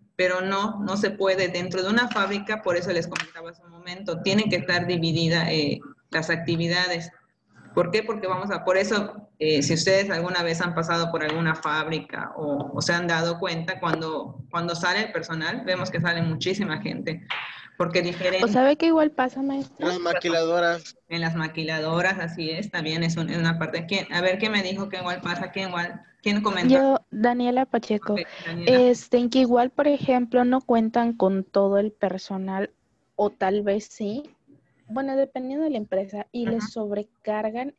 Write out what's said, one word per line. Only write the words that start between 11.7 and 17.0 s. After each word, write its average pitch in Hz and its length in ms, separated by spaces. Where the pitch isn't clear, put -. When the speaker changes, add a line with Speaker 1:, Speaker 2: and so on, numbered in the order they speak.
Speaker 1:
o, 143 360
o - 80
se - 120
han 175 160
dado 170 320
cuenta, 175 400
cuando, 160 680
cuando 170 280
sale 180 240
el 220 120
personal, 165 540
vemos 180 240
que 165 100
sale 170 220
muchísima 170 580
gente. - 460